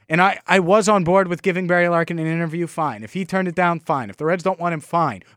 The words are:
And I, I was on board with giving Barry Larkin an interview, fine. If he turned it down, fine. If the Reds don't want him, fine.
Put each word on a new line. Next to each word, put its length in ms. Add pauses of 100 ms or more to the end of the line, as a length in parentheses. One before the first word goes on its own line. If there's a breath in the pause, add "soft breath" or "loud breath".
And 120
I, 240
I 140
was 300
on 160
board 240
with 120
giving 240
Barry 220
Larkin 320
an 80
interview, 400
fine. 360
If 100
he 100
turned 240
it 80
down, 240
fine. 300
If 80
the 80
Reds 180
don't 160
want 140
him, 80
fine. 420 (140 soft breath)